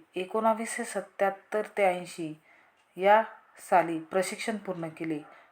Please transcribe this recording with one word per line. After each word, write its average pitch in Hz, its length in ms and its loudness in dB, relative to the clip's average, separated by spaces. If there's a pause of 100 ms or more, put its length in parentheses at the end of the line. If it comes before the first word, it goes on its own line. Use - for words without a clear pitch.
(140)
एकोणावीसशे 220 680 -2
सत्त्याहत्तर 196 760 -4
ते 208 220 0
ऐंशी 175 560 -2 (560)
या 202 260 6 (480)
साली 165 280 4
प्रशिक्षण 190 580 -4
पूर्ण 175 320 -8
केले 160 320 -6 (320)